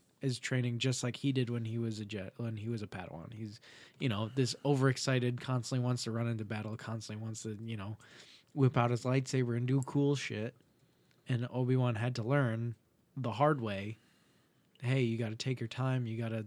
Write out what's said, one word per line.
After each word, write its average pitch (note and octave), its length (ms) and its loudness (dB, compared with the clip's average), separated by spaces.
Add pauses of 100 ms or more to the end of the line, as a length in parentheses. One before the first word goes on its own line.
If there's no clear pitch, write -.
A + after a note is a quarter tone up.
(220)
is C3 180 0
training B2 400 0
just B2 240 0
like A#2+ 140 -2
he C#3 140 0
did B2+ 200 2
when A#2 140 -2
he A2 120 -2
was A2+ 220 -2
a G#2+ 60 -6
Jedi, G2+ 320 -8
when A2+ 200 -4
he G#2+ 120 -6
was A#2 120 -2
a G2+ 60 -8
Padawan. F2 460 -10
He's, G#2+ 260 -10 (400)
you C#3+ 100 0
know, A2 260 -2
this C3 200 2 (100)
overexcited, C3 720 4
constantly B2+ 460 0
wants B2 200 0
to A2+ 60 -4
run A#2 160 0
into A2 180 -2
battle, G#2+ 320 -4
constantly A2 460 -8
wants A2 200 -8
to, A2 200 -6
you A2+ 140 -6
know, G2+ 200 -6 (560)
whip C3 240 6
out A#2+ 120 6
his A#2 140 0
lightsaber B2+ 540 2
and B2 100 0
do C3+ 140 4
cool C#3+ 340 2
shit. A2+ 400 -4 (720)
And B2 240 0
Obi-Wan B2+ 440 4
had A#2+ 200 0
to A#2 80 -2
learn A#2 520 2 (420)
the A#2+ 140 -2
hard C#3+ 300 4
way, G#2 360 -4 (840)
"Hey, C3 200 2
you A2+ 160 2
gotta A2+ 180 -2
take B2+ 240 -4
your A#2 80 -4
time. C3 400 0
You A2+ 100 -4
gotta, A2+ 300 -2